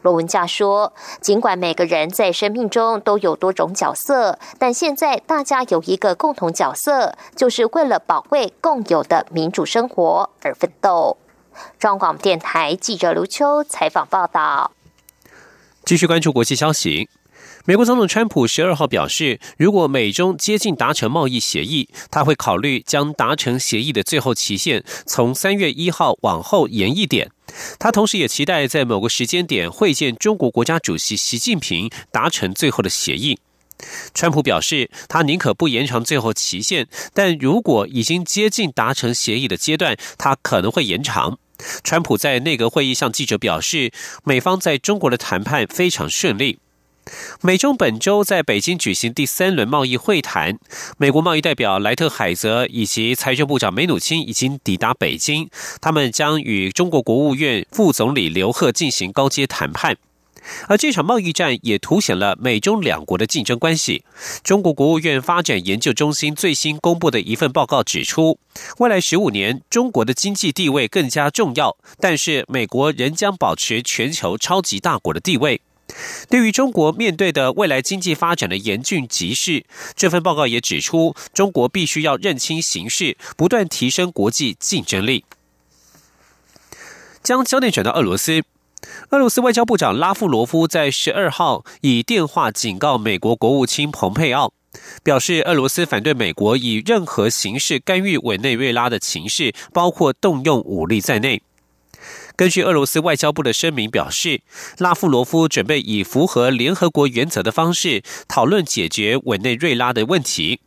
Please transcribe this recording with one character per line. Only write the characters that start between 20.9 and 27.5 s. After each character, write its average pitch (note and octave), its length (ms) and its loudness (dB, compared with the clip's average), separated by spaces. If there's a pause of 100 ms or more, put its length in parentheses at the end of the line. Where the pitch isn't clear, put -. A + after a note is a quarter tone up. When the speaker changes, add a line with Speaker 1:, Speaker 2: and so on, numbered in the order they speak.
Speaker 2:
成 A2+ 180 0
贸 D3+ 160 0
易 B2+ 140 -2
协 - 240 -2
议， C3+ 240 -4 (240)
他 C3+ 100 2
会 C#3+ 100 2
考 G#2+ 240 0
虑 B2+ 300 -2
将 D3 260 0
达 C3+ 220 0
成 B2+ 240 -2
协 A#2 240 -2
议 D3 100 -4
的 A2 120 0
最 D3+ 160 0
后 B2+ 120 -2
期 G#2 240 -2
限 A#2+ 280 -2 (200)
从 B2 300 0
三 F#3+ 220 0
月 F3+ 160 0
一 E3+ 180 -2
号 D3+ 300 0
往 F2+ 200 0
后 - 280 2
延 A2 280 0
一 G3 120 0
点。 - 240 -2 (480)